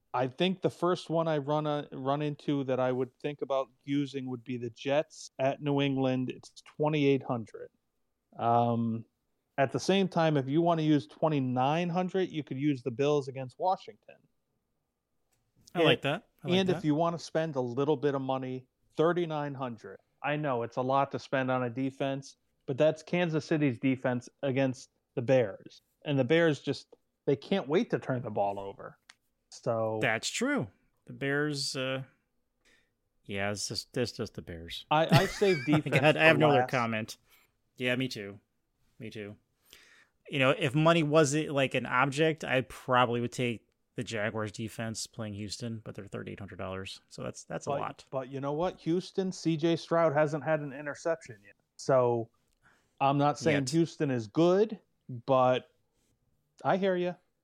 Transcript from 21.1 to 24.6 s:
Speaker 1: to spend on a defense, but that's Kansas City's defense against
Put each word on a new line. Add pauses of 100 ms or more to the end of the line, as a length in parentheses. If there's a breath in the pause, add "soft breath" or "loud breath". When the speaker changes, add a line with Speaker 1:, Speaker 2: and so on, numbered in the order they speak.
Speaker 1:
to
spend
on
a
defense, (300)
but
that's
Kansas
City's
defense (140)
against (260)